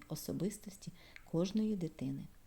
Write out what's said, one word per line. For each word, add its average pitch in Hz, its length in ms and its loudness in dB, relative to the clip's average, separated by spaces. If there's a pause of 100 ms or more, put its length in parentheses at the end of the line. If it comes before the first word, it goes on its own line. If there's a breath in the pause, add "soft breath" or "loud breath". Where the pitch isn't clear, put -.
особистості - 840 -2 (380 loud breath)
кожної 208 460 4
дитини. 139 480 0 (220)